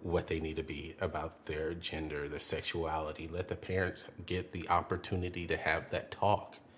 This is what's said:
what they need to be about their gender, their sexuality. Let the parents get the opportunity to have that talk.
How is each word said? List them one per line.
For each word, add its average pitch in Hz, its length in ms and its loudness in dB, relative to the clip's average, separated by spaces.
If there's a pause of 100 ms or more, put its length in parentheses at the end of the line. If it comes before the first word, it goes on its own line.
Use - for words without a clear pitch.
what 85 260 2
they 82 120 2
need 78 160 -2
to 76 80 0
be 73 360 -6
about 78 460 -2
their 78 300 0
gender, 76 520 -2
their 73 120 -4
sexuality. 78 920 0
Let 87 180 -2
the 87 60 -2
parents 92 500 0 (200)
get 90 260 0
the 87 180 -4
opportunity 87 760 2
to 80 100 2
have 80 340 2
that - 180 -2
talk. - 480 2 (200)